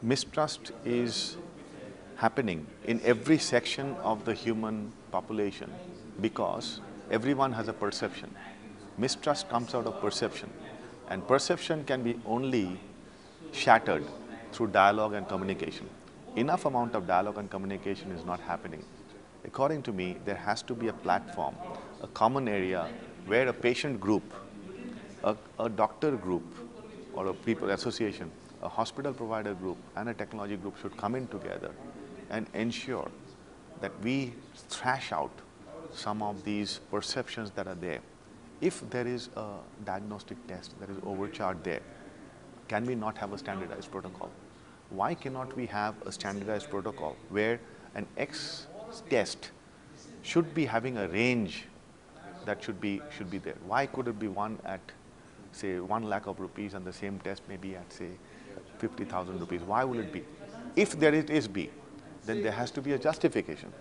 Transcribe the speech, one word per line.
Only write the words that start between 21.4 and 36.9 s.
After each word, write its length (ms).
a 40
common 400
area 400
where 220
a 60
patient 480
group, 320
a, 120
a 100
doctor 420
group, 320
or 140
a 60
people 360
association, 600
a 60
hospital 460
provider 400
group, 240
and 140
a 40
technology 440
group 240
should 160
come 180
in 120
together 440
and 240
ensure 560
that 120
we 300
thrash 440
out 180
some 280
of 220
these 380